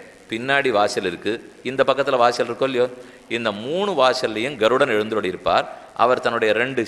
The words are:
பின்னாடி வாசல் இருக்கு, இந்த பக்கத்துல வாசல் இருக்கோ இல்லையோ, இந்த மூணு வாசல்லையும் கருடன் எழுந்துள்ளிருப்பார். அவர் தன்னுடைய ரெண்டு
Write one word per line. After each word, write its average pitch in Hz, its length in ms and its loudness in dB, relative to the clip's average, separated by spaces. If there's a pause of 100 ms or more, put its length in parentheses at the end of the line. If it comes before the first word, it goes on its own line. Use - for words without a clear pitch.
(280)
பின்னாடி 131 420 0
வாசல் 104 340 0
இருக்கு, 95 480 -6 (100)
இந்த 135 240 -2
பக்கத்துல 135 300 0
வாசல் 120 300 2
இருக்கோ 117 160 -6
இல்லையோ, 127 280 0 (380)
இந்த 113 240 -2
மூணு 156 400 -4
வாசல்லையும் 127 640 0
கருடன் 123 320 4
எழுந்துள்ளிருப்பார். 107 800 0 (300)
அவர் 123 240 4
தன்னுடைய 117 340 0
ரெண்டு 123 340 0